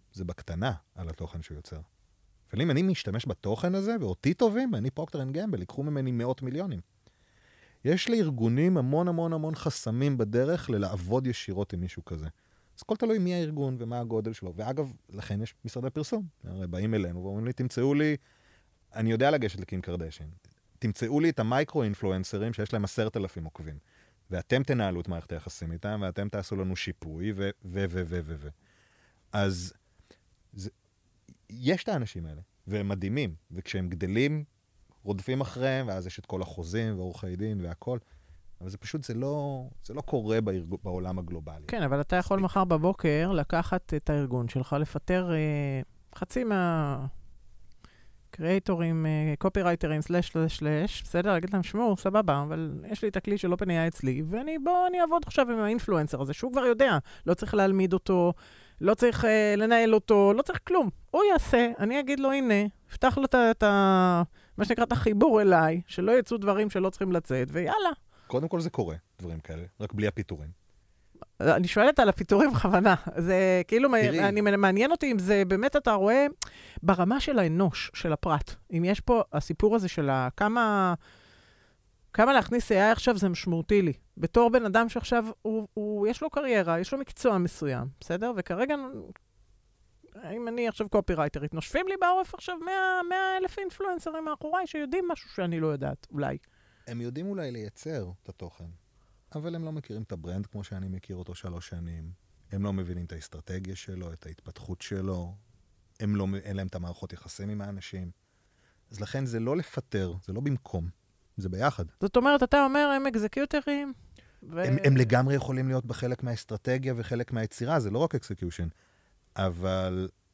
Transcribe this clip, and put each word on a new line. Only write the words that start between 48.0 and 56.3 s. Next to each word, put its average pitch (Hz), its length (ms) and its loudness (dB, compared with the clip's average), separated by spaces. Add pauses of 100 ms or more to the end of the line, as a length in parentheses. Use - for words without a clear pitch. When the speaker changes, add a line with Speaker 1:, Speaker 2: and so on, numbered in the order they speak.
Speaker 2:
קריאייטורים, 170 760 0
אה, 156 340 2
קופירייטרים, 170 600 0
סלש, 170 300 0
סלש, 160 280 0
סלש, 151 440 -2
בסדר? 185 280 0
להגיד 185 220 0
להם, 185 100 0
"שמעו, 208 340 0
סבבה, 190 440 2
אבל 156 380 -4 (120)
יש 208 100 -6
לי 220 60 0
את 196 100 -2
הכלי 202 200 0
של 180 160 0
OpenAI 170 340 0
אצלי, 135 420 -2
ואני, 285 300 -4
בוא, 359 280 4
אני 359 140 0
אעבוד 330 240 4
עכשיו 254 260 2
עם 226 80 0
האינפלואנסר 196 640 0
הזה", 139 120 -2